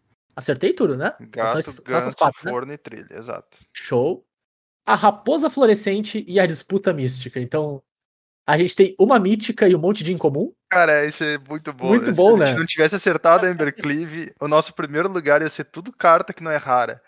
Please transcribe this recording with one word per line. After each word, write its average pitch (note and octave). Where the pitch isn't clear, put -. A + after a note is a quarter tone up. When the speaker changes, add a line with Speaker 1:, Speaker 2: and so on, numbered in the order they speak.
Speaker 1:
Acertei D3
tudo, E3+
né? D#3+
Speaker 2:
Gato, A2+
Speaker 1:
São C3+
es-, D#3+
são B2+
essas E3
Speaker 2:
ganso, -
Speaker 1:
quatro, D3
né? F3
Speaker 2:
forno B2+
e D3
trilha, -
exato. -
Speaker 1:
Show. C3
A G#3+
Raposa B3+
Florescente G#3+
e F3+
a F#3
Disputa F#3
Mística. B2+
Então, C#3+
a D3
gente F3
tem F#3+
uma A#3
mítica G#3+
e F3+
um D#3+
monte G3+
de E3+
incomum. E3
Speaker 2:
Cara, D#3+
isso D3+
é D3
muito D3+
bom. B2+
Speaker 1:
Muito A#3
Speaker 2:
Se A#3
Speaker 1:
bom, F#3+
Speaker 2:
a F3
gente C3+
Speaker 1:
né? C#3
Speaker 2:
não E3
tivesse D#3+
acertado F3
a F3+
Embercleave, D#3
o D3
nosso D3+
primeiro D#3+
lugar D3+
ia D#3
ser -
tudo D#3+
carta F3
que -
não E3
é D3+
rara. B2